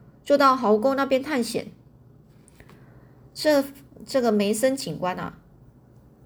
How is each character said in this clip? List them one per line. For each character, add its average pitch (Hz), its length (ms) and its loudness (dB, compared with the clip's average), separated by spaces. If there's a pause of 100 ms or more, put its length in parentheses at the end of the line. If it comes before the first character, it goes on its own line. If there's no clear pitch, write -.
(240)
，“就 285 140 2
到 269 180 4
壕 214 220 2
沟 254 160 0
那 269 100 -2
边 269 200 0
探 285 200 -4
险。” - 280 -8 (1600)
这， 285 320 2 (400)
这 269 160 -2
个 233 100 2
梅 208 220 0
森 262 220 0
警 170 240 -10
官 180 180 -4
啊， - 220 -12 (880)